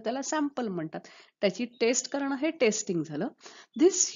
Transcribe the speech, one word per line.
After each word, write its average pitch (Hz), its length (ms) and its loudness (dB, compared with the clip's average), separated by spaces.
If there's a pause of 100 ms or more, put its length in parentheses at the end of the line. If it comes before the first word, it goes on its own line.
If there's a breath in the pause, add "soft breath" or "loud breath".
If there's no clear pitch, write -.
त्याला 262 180 -4
सॅम्पल 285 460 -2
म्हणतात. 175 320 -6 (400 loud breath)
त्याची 202 240 0 (160)
टेस्ट 247 320 2
करणं 277 280 -2
हे 311 100 2 (100)
टेस्टिंग 208 420 2
झालं. 156 260 -6 (520 loud breath)
This 359 360 6